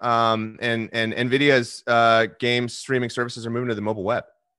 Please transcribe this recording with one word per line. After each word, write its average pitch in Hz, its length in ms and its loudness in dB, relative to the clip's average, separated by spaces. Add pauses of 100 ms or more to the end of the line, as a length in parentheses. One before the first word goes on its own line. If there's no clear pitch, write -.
um, 113 580 0
and, 117 320 -2
and 113 220 -2
Nvidia's, 127 720 2
uh, 113 400 4 (100)
game 120 300 0
streaming 123 420 -4
services 120 340 -6
are 117 60 -6
moving 120 180 -4
to 113 60 -2
the 104 60 -6
mobile 104 240 -4
web, 110 200 -2 (340)